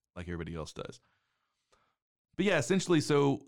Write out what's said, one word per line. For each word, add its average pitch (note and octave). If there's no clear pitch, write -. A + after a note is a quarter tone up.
like F2
everybody E2+
else D#2
does. -
But F#3+
yeah, F#3+
essentially, F3
so, C#3+